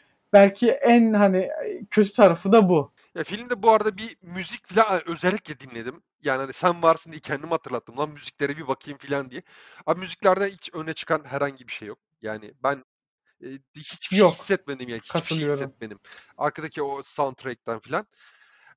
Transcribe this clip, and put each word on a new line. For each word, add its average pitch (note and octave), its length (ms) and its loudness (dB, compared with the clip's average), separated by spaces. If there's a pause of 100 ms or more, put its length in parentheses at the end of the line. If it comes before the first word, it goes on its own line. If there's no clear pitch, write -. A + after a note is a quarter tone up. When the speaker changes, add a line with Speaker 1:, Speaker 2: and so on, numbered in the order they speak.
(320)
Speaker 1:
belki G3+ 380 6
en A#3 420 4
hani F#3+ 380 2 (400)
kötü G3+ 220 2
tarafı F#3+ 400 4
da G#3+ 160 6
bu. D#3 240 0 (220)
Speaker 2:
Ya D#3+ 100 -6
filmde A3+ 380 -8
bu A3 80 4
arada G#3 260 2
bir A3 260 -12
müzik F3+ 440 -12
falan G3 400 2
özellikle E3+ 540 -4
dinledim. B2 420 -14 (200)
Yani C3+ 180 -2
hani C3+ 120 -8
sen E3+ 300 0
varsın E3 280 2
diye D3+ 100 -16
kendimi D3+ 300 -8
hatırlattım. B2 480 -6
"Lan D3+ 120 -4
müziklere C#3+ 460 -8
bir D3+ 120 -14
bakayım." C3+ 300 -8
falan C#3 320 -6
diye. C#3+ 120 -14 (440)
Abi E3+ 140 -2
müziklerden F#3+ 460 0
hiç G3 280 -12
öne D#3+ 200 -10
çıkan D#3 300 -4
herhangi C3+ 440 -6
bir - 40 -12
şey G#2+ 160 -14
yok. G#2 100 -14 (240)
Yani G#2+ 400 -10
ben, C3+ 220 -2 (600)
e, - 20 -14 (300)
hiçbir - 300 -14 (100)
şey - 20 2
Speaker 1:
Yok. F#3+ 140 8
Speaker 2:
hissetmedim C3+ 560 -6
yani. A#2 120 -8
Hiçbir - 120 -20
şey E3 80 -2
Speaker 1:
Katılıyorum. D3+ 340 -4
Speaker 2:
hissetmedim. B2 440 -12 (400)
Arkadaki D3+ 440 -6
o C#3 200 -6
soundtrack'ten B2+ 760 -8
falan. E3 280 -8 (720)